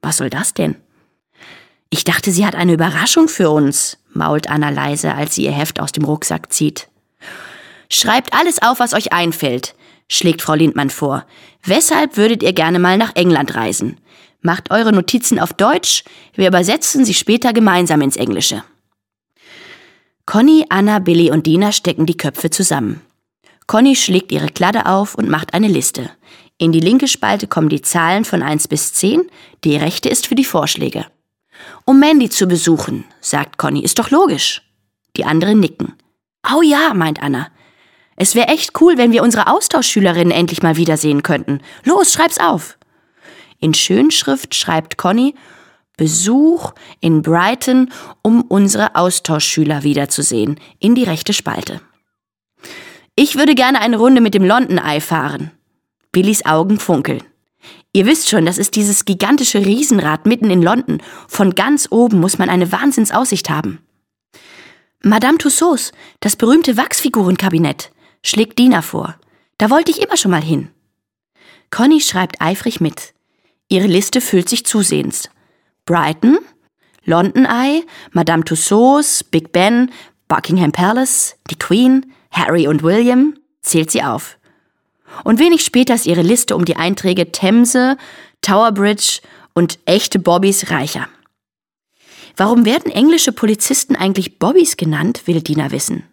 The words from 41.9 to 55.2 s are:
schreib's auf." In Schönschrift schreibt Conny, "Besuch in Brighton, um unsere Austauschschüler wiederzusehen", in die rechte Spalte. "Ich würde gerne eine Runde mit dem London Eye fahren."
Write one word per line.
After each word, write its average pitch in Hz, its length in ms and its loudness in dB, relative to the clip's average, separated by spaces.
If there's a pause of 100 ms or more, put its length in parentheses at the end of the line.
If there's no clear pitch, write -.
schreib's 330 260 0
auf." 254 380 -2 (840)
In 156 140 0
Schönschrift 269 840 0
schreibt 160 420 -4
Conny, 240 380 0 (600)
"Besuch 220 800 0 (280)
in 160 200 2
Brighton, 247 680 0 (300)
um 233 200 2
unsere 202 540 0
Austauschschüler 156 880 -2
wiederzusehen", 139 760 -2 (200)
in 226 160 4
die 254 80 2
rechte 185 300 -4
Spalte. - 480 -8 (1300)
"Ich 285 200 2
würde 294 200 4
gerne 254 260 2
eine 226 160 0
Runde 247 240 6
mit 214 120 2
dem 196 120 2
London 233 320 2
Eye 151 240 -2
fahren." 147 500 -6 (600)